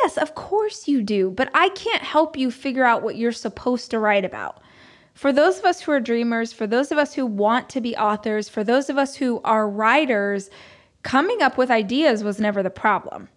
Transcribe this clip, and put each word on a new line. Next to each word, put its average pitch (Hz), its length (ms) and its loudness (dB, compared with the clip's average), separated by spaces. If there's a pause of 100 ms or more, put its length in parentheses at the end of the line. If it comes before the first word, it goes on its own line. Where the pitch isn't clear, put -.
Yes, - 160 0
of - 160 -2
course - 540 -4
you 269 140 2
do, 196 280 0
but 247 240 -2
I 359 160 2
can't 427 320 -4
help 311 340 0
you 262 140 0
figure 262 340 -2
out 233 180 4
what 214 140 -6
you're 233 160 0
supposed - 580 -4
to 226 80 -2
write 208 280 2
about. - 360 -12 (500)
For 277 200 0
those 339 260 4
of 381 60 -6
us 349 160 2
who 311 120 -2
are 277 80 2
dreamers, 233 520 -2
for 220 140 -6
those 254 260 0
of 302 40 0
us 294 160 0
who 262 140 -2
want 214 440 0
to 269 100 -6
be 240 160 -6
authors, 214 520 -2
for 214 160 -6
those 254 240 2
of 269 80 -4
us 269 200 0
who 247 280 -2
are 220 240 2
writers, 208 800 0 (540)
coming 359 400 0
up 262 160 2
with 254 120 0
ideas 226 540 2
was 208 160 -4
never 208 220 0
the 185 80 -4
problem - 680 -2